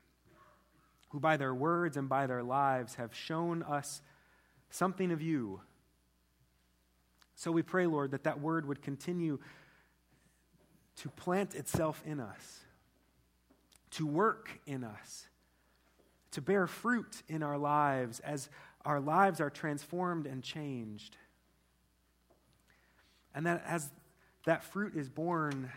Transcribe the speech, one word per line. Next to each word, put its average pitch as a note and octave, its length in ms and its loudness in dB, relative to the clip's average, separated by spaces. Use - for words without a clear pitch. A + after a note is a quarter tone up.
who D3 120 -6
by D#3 160 6
their C3 180 0
words E3 400 2
and C3+ 140 -2
by C3+ 180 2
their B2 160 0
lives C3 520 2
have A#2 200 -8
shown E3+ 480 -2
us - 380 -4
something F#3 440 0
of D3+ 80 -2
you. B2+ 400 -2
So E3 180 -2
we E3 80 6
pray, F3+ 240 4
Lord, C#3+ 260 2
that C3+ 140 -2
that D3 160 0
word D#3+ 260 0
would C#3+ 140 -4
continue D#3 580 -2
to D3 120 -8
plant F#3 460 -2
itself D#3 500 0
in D3+ 140 -4
us, - 400 -12
to D#3 140 -2
work F3+ 600 2
in C3+ 160 -4
us, - 440 -12
to D3+ 100 -6
bear F#3 260 4
fruit - 640 -2
in D#3 140 -2
our D3 140 -2
lives C#3+ 640 2
as C#3+ 300 -6
our C#3+ 140 2
lives E3 400 6
are C#3+ 100 2
transformed E3 760 -2
and C3 160 -6
changed. B2 720 -8
And D3+ 100 0
that E3+ 200 2
as D#3 260 -2
that D#3+ 180 4
fruit G3 320 -4
is C#3 140 -2
born, D3 680 0